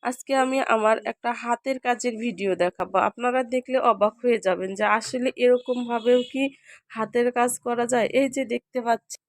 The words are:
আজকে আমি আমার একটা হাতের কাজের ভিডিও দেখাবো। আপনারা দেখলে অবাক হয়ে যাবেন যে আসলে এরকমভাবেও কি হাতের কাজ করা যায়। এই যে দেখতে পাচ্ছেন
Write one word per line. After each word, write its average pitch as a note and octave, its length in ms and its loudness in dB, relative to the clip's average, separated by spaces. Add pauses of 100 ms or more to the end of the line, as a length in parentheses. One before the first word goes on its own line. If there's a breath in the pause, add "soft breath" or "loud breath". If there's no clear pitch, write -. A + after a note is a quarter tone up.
আজকে B3 300 -6 (120)
আমি C4 140 0 (160)
আমার G#3+ 220 2 (160)
একটা - 180 -6 (120)
হাতের A#3+ 440 -4
কাজের A#3+ 280 -2 (100)
ভিডিও G3 280 -2 (120)
দেখাবো। F3+ 320 -2 (120)
আপনারা B3 320 -2 (140)
দেখলে B3+ 240 0 (140)
অবাক G#3 300 2
হয়ে A#3+ 240 2
যাবেন F#3 320 0
যে G#3 60 0 (140)
আসলে B3+ 300 -2 (160)
এরকমভাবেও B3 760 2 (120)
কি C4+ 100 -2 (520 loud breath)
হাতের A3+ 340 -2 (100)
কাজ A#3+ 140 2 (140)
করা A#3+ 260 -2
যায়। A#3 160 2 (120)
এই C4+ 140 2
যে C4+ 80 -2 (120)
দেখতে - 320 -6
পাচ্ছেন - 420 -2